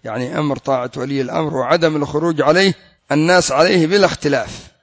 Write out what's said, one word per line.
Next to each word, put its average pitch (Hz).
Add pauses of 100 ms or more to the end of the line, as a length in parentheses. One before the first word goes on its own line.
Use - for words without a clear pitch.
يعني 123
أمر 143
طاعة 127
ولي 135
الأمر 151
وعدم 156
الخروج 147
عليه، 170 (380)
الناس 165
عليه 160
بلا 190
اختلاف. - (120)